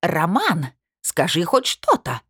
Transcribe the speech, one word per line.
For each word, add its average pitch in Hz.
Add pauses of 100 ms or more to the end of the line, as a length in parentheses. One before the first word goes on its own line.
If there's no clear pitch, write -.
Роман, 170 (340)
скажи -
хоть 254
что-то! -